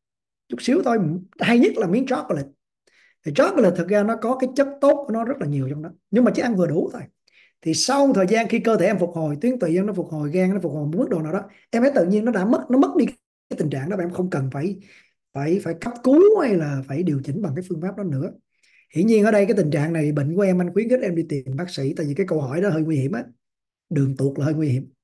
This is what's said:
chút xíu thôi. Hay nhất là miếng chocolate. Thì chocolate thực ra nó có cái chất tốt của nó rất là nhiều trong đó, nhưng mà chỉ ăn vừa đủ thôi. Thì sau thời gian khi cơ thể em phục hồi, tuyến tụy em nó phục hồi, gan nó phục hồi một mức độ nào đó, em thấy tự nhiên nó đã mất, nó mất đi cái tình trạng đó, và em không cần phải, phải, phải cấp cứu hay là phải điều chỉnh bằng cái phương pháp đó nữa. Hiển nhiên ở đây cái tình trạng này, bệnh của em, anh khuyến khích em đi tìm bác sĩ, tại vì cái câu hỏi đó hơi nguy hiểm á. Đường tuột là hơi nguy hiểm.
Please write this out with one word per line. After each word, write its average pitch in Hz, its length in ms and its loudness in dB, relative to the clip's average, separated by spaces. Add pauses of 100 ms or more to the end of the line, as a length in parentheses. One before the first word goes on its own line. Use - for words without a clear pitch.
(480)
chút 247 120 -10
xíu 269 240 0
thôi. 233 140 2 (400)
Hay 240 200 2
nhất 311 180 6
là 214 100 0
miếng 233 200 0
chocolate. 151 420 -4 (760)
Thì 147 80 -6
chocolate 269 420 4
thực 170 120 -4
ra 208 140 2
nó 220 140 -2
có 233 200 -2
cái 254 200 -2
chất 277 120 2 (120)
tốt 285 260 4
của 220 60 -6
nó 226 120 -4
rất 240 160 -4
là 160 60 -6
nhiều 139 240 -2
trong 151 120 -10
đó, 170 80 -12 (200)
nhưng 233 140 4
mà 208 100 4
chỉ - 80 -2
ăn 240 140 -2
vừa 180 100 2
đủ 170 260 -2
thôi. 220 100 -12 (600)
Thì 160 120 -2
sau 277 380 2
thời 190 160 4
gian 226 200 2
khi 233 100 0
cơ 185 180 2
thể 170 100 4
em 202 120 2
phục 175 160 0
hồi, 156 260 -4
tuyến 247 180 0
tụy 170 180 0
em 190 100 2
nó 214 60 -4
phục 175 180 -4
hồi, 147 200 -4
gan 185 240 2
nó 202 80 -4
phục 160 100 -4
hồi 147 140 -4
một 160 120 -4
mức 285 120 0
độ 170 120 -2
nào 156 100 -6
đó, 196 100 -2 (280)
em 233 120 0
thấy 269 120 4
tự 175 120 4
nhiên 214 180 2
nó 240 80 2
đã 190 120 0
mất, 240 260 2
nó 247 80 4
mất - 180 4
đi 262 100 4 (440)
cái - 80 -10
tình 151 120 -2
trạng 139 200 -6
đó, 208 60 -4
và 185 80 -2
em 175 60 -6
không 180 200 -4
cần 135 220 -2
phải, 175 260 -6 (540)
phải, 156 320 -2
phải 165 160 -4
cấp 240 120 -6 (100)
cứu 381 380 6
hay 247 140 2
là 147 340 -2
phải 143 140 -4
điều 151 220 -2
chỉnh 147 180 -6
bằng 143 140 -4
cái 180 120 -8
phương 160 120 -6
pháp 185 160 -6
đó 208 80 -8
nữa. 156 280 -6 (640)
Hiển 170 120 2
nhiên 220 180 4
ở 220 60 4
đây 202 160 4
cái 220 100 2
tình 165 140 2
trạng 156 220 0
này, 151 200 0
bệnh 147 240 -2
của 202 60 2
em, 185 180 2
anh 175 120 -2
khuyến 220 160 0
khích 254 140 2
em 190 120 -2
đi 165 140 -2
tìm 139 160 -6 (120)
bác 180 140 -6
sĩ, 139 260 -4
tại 160 100 -4
vì 143 80 -4
cái 196 120 -2
câu 156 140 -2
hỏi 139 200 -4
đó 165 80 0
hơi 160 140 0
nguy 156 140 -2
hiểm 139 160 0
á. 247 120 -6 (680)
Đường 139 260 0
tuột 139 220 -2
là 143 60 -2
hơi 156 100 0
nguy 156 140 -2
hiểm. 131 240 -2 (120)